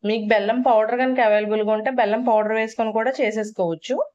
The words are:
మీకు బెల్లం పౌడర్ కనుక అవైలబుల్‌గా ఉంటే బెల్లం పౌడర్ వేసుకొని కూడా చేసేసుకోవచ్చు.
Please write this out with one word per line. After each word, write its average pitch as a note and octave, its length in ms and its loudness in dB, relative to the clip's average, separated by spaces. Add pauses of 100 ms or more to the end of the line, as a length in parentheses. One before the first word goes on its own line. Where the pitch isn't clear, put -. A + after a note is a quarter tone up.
మీకు G#3+ 240 -2
బెల్లం G#3+ 260 2 (100)
పౌడర్ A3 340 4
కనుక B3+ 260 0
అవైలబుల్‌గా G#3+ 500 0
ఉంటే G#3+ 120 -2 (100)
బెల్లం A3 280 0
పౌడర్ G#3+ 320 2
వేసుకొని A3 380 -4
కూడా A#3 120 0 (100)
చేసేసుకోవచ్చు. G#3+ 760 -4 (180)